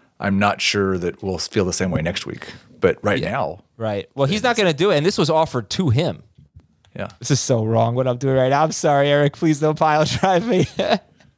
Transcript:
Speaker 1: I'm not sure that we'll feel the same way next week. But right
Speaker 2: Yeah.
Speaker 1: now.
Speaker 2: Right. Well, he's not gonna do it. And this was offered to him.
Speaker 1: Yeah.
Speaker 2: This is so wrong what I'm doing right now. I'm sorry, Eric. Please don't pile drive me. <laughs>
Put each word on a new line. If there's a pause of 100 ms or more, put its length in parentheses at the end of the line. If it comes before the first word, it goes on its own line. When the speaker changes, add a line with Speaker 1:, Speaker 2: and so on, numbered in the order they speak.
(200)
Speaker 1:
I'm
not
sure
that
we'll
feel
the
same
way
next
week. (280)
But
right
Speaker 2:
Yeah.
Speaker 1:
now. (140)
Speaker 2:
Right.
Well,
he's
not
gonna
do
it.
And
this
was
offered
to
him. (720)
Speaker 1:
Yeah. (120)
Speaker 2:
This
is
so
wrong
what
I'm
doing
right
now.
I'm
sorry,
Eric.
Please
don't
pile
drive
me. (100)
<laughs> (600)